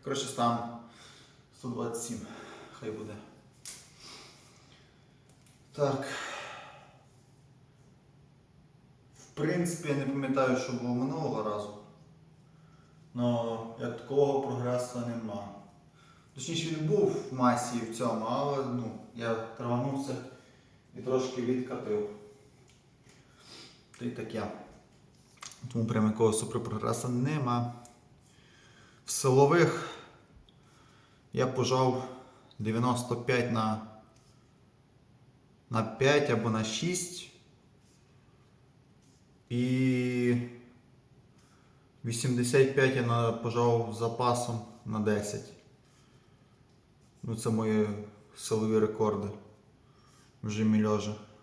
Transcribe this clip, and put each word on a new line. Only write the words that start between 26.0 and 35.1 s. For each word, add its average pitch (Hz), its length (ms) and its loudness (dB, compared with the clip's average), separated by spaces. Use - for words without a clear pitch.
якогось 107 320 4
суперпрогресу 113 680 -2
нема. 123 680 0
В - 60 -8
силових 143 840 6
я 123 140 2
пожав 127 560 2
дев'яносто 117 560 0
п'ять 120 360 0
на, 110 300 0